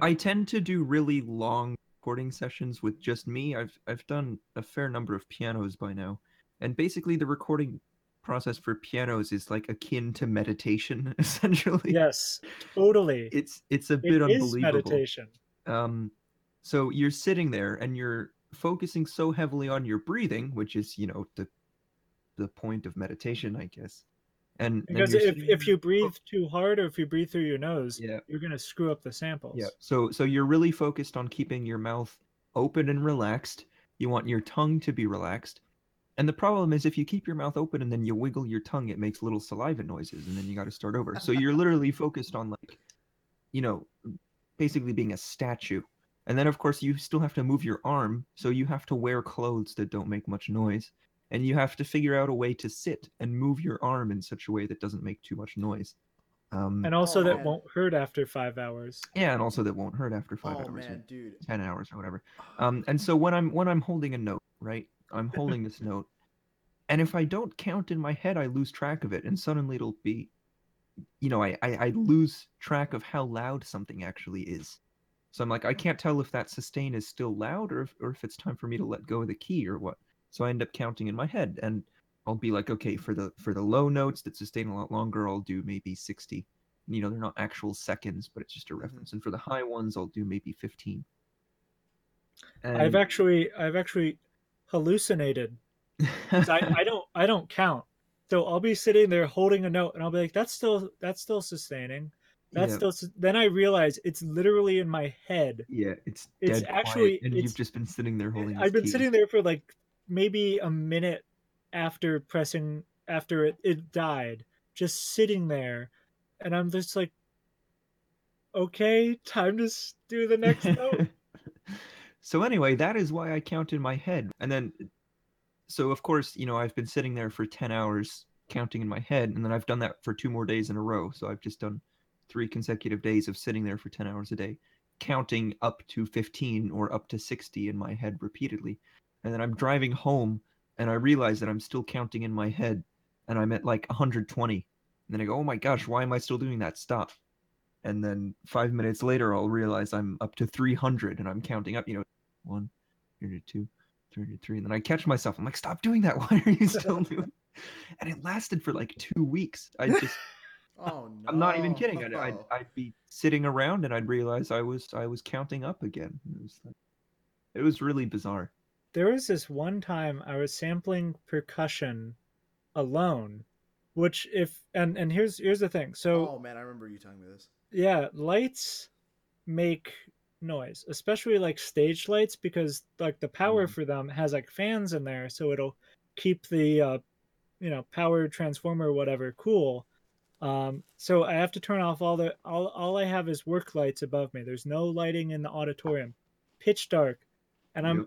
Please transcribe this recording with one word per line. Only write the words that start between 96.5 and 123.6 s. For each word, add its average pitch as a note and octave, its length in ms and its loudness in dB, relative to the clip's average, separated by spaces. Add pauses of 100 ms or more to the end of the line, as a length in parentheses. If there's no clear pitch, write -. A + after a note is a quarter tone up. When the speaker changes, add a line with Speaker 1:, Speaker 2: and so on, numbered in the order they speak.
Speaker 1:
<laughs> D#3+ 180 4
Speaker 2:
I F3 80 4
don't, A3 200 0 (100)
I F3+ 120 6
don't G#3 220 2
count. E3 360 2 (460)
So F3+ 140 4
I'll F3 160 0
be A3 140 4
sitting G#3+ 340 8
there E3+ 180 4
holding F#3+ 380 4
a F3+ 60 0
note, F3 240 2
and E3 80 -6
I'll E3 80 0
be F3 80 2
like, E3+ 140 0
"That's A3 200 0
still, G3+ 380 0 (100)
that's F3+ 220 -6
still G#3+ 180 0
sustaining. C#3+ 720 -8 (400)
That's F3 200 2
Speaker 1:
Yeah. G#2 40 0
Speaker 2:
still F#3+ 160 2
sus-," F3 240 -10
then F#3+ 200 4
I A3+ 80 6
realize F#3+ 600 6
it's E3 180 -2
literally F#3+ 580 4
in E3+ 80 0
my D3+ 260 -2 (120)
head. C3 420 0
Speaker 1:
Yeah, G#2 260 0 (100)
it's - 240 -10 (120)
Speaker 2:
It's A2+ 200 4
Speaker 1:
dead G#2 80 -4
quiet, - 100 0
Speaker 2:
actually, F#3+ 440 4
Speaker 1:
and B2+ 120 -2
you've A#2+ 100 2
Speaker 2:
it's, A#2 100 -4
Speaker 1:
just - 180 -4
been A#2 140 -4
sitting A#2 320 -4
there G#2 120 -2
holding G#2 260 -2
Speaker 2:
I've F#3+ 160 4
Speaker 1:
this - 0 -
Speaker 2:
been A3 120 4
Speaker 1:
key. - 60 2
Speaker 2:
sitting C4 220 2
there G#3+ 140 8
for, G#3 160 4
like, E3 320 0 (340)
maybe G3 500 2
a F3 120 0
minute E3 540 0 (480)
after E3 480 0
pressing, D3+ 640 -2 (240)
after D#3+ 360 0
it, D#3 200 2
it E3 280 0
died, C3 520 -2 (300)
just - 400 -4
sitting G3+ 340 2
there, B2 420 -4 (500)
and F3 140 -2
I'm F3 160 0
just F#3 260 -2
like, F#3 140 0 (1400)
"Okay, A3 720 4
time G3+ 340 2
to A#3 60 2
s-, - 300 -6 (140)
do A#3 180 0
the A3+ 100 6
next A3 280 4
Speaker 1:
<laughs> F3 120 4
Speaker 2:
note." B3+ 320 0 (1120)
Speaker 1:
So E3 220 0
anyway, D#3 340 4
that F3+ 200 2
is E3 160 0
why E3 220 -4
I D#3 60 0
count D#3+ 320 -4